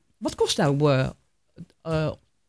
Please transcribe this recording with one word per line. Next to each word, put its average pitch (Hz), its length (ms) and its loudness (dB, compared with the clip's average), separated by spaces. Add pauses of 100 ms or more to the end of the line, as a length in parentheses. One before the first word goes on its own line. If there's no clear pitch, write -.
(180)
wat - 160 -6
kost - 220 0
nou, 147 340 2
eh, 131 180 2 (760)
eh, 156 300 -2 (360)